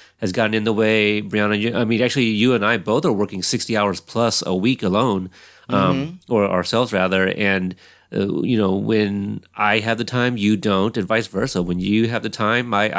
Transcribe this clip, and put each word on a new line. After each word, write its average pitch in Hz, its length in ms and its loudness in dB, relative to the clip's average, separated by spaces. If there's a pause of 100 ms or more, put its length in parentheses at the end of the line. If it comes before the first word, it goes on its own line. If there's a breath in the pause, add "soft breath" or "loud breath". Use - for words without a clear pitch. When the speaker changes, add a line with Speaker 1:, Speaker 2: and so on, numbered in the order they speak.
(180 loud breath)
Speaker 1:
has 101 120 -4
gotten 110 240 0
in 110 80 0
the 110 100 2
way. 107 480 2
Brianna, 104 380 0
you, 113 160 -2
I 117 100 0
mean, 110 160 0
actually, 123 260 2
you 113 280 2
and 104 100 0
I 113 120 2
both 110 280 0
are 151 80 2
working 98 300 -2
sixty 117 340 -2
hours 101 240 0
plus - 460 -2
a 92 80 -2
week 110 300 0
alone, 98 460 0 (400 loud breath)
um, 95 260 2 (320)
Speaker 2:
Mm-hmm. - 40 -6
Speaker 1:
or 104 160 4
ourselves 110 460 0
rather. 95 340 2
And, 95 460 0 (400 soft breath)
uh, 98 280 -2
you 113 140 0
know, 98 180 2
when 101 680 -2 (120)
I 107 260 2
have 113 180 0
the 117 60 -4
time, 123 340 -2
you 104 180 2
don't, 101 400 0
and 98 100 -2
vice 110 200 0
versa. 98 360 -2
When 87 160 -4
you 107 300 0
have 117 140 -4
the 110 80 -6
time, 117 420 -2
I, 104 260 0